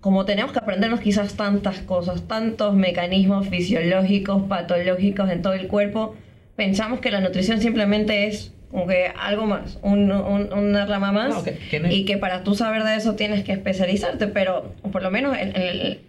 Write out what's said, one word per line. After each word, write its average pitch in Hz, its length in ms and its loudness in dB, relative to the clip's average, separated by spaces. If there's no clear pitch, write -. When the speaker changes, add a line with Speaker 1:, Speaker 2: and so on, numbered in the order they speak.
Speaker 1:
como 190 240 2
tenemos 208 260 -2
que - 60 -2
aprendernos 220 420 0
quizás 202 380 0
tantas 202 440 0
cosas, 175 460 -2
tantos 220 460 0
mecanismos 190 760 2
fisiológicos, 190 1000 2
patológicos 185 800 0
en 175 140 -2
todo 190 100 0
el 185 140 -4
cuerpo, 208 480 -2
pensamos 214 440 0
que 240 120 -2
la 202 100 0
nutrición 190 400 0
simplemente 214 640 2
es 208 260 -6
como 180 160 -2
que 180 280 2
algo 202 300 -2
más, 196 380 -2
un, 202 280 4
un, 202 400 0
una 202 360 2
rama 196 240 0
más, 220 180 2
Speaker 2:
No, 190 140 -2
que, 151 100 -4
que 151 100 -2
no 165 80 0
hay 190 100 2
Speaker 1:
y 196 80 0
que 196 120 0
para 185 260 -4
tú 202 120 2
saber 220 280 0
de 220 120 2
eso 214 200 0
tienes 208 280 -2
que - 80 -4
especializarte, 196 760 0
pero 190 460 -2
por 185 120 -4
lo 185 80 -2
menos 254 260 0
en, 196 180 -4
en 185 60 0
el 185 480 -4